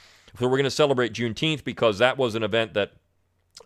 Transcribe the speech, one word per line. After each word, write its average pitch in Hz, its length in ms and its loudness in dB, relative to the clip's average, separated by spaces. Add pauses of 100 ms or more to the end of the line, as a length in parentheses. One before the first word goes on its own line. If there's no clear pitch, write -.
(380)
So 123 100 0
we're 131 80 2
gonna 139 140 0
celebrate 127 420 2
Juneteenth 120 500 -4
because 110 360 0
that 123 180 2
was 123 180 -2
an 113 80 -4
event 107 300 -2
that, 101 200 -2 (720)